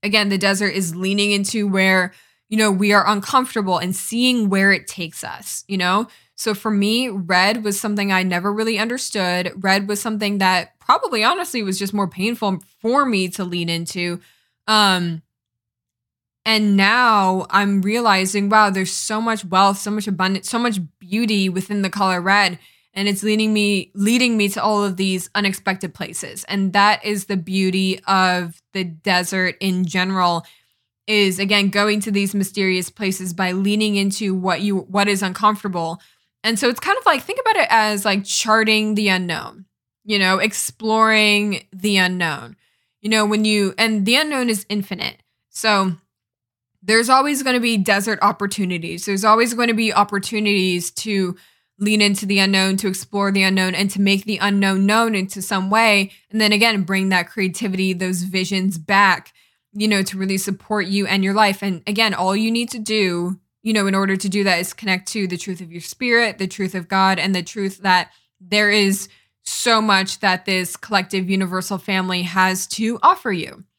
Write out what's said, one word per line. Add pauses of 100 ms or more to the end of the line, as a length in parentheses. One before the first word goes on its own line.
Again,
the
desert
is
leaning
into
where, (360)
you
know,
we
are
uncomfortable
and
seeing
where
it
takes
us,
you
know? (280)
So
for
me,
red
was
something
I
never
really
understood.
Red
was
something
that
probably
honestly
was
just
more
painful (200)
for
me
to
lean
into. (480)
Um, (1200)
and
now
I'm
realizing,
wow,
there's
so
much
wealth,
so
much
abundance,
so
much (200)
beauty
within
the
color
red. (360)
And
it's
leading
me,
leading
me
to
all
of
these
unexpected
places.
And
that
is
the
beauty
of (120)
the
desert
in
general, (640)
is,
again,
going
to
these
mysterious
places
by
leaning
into
what
you,
what
is
uncomfortable. (420)
And
so
it's
kind
of
like,
think
about
it
as,
like,
charting
the
unknown, (380)
you
know,
exploring
the
unknown, (440)
you
know,
when
you,
and
the
unknown
is
infinite. (260)
So (880)
there's
always
gonna
be
desert
opportunities.
There's
always
gonna
be
opportunities
to (420)
lean
into
the
unknown,
to
explore
the
unknown,
and
to
make
the
unknown
known
into
some
way. (180)
And
then
again,
bring
that
creativity,
those
visions
back, (380)
you
know,
to
really
support
you
and
your
life.
And
again,
all
you
need
to
do, (240)
you
know,
in
order
to
do
that
is
connect
to
the
truth
of
your
spirit,
the
truth
of
God,
and
the
truth
that (280)
there
is (320)
so
much
that
this
collective
universal
family
has
to
offer
you. (160)